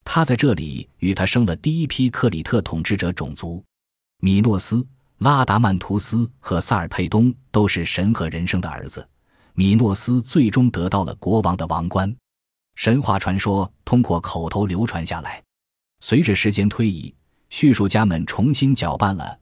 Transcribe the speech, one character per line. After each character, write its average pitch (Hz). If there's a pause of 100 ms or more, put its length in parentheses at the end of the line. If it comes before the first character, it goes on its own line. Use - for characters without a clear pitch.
他 165
在 -
这 135
里 76 (100)
与 92
他 92
生 120
了 85
第 156
一 156
批 131
克 120
里 82
特 -
统 82
治 98
者 90
种 -
族。 85 (560)
米 95
诺 107
斯、 117 (320)
拉 131
达 101
曼 101
图 98
斯 117
和 87
萨 -
尔 85
佩 90
东 120 (160)
都 107
是 85
神 98
和 85
人 82
生 90
的 85
儿 -
子。 - (480)
米 95
诺 110
斯 123
最 120
终 123
得 87
到 98
了 -
国 110
王 92
的 92
王 85
冠。 95 (600)
神 117
话 98
传 95
说 98 (140)
通 123
过 85
口 82
头 101
流 95
传 85
下 85
来。 - (580)
随 123
着 113
时 104
间 104
推 113
移， 82 (360)
叙 143
述 101
家 110
们 85
重 135
新 139
搅 82
拌 101
了 -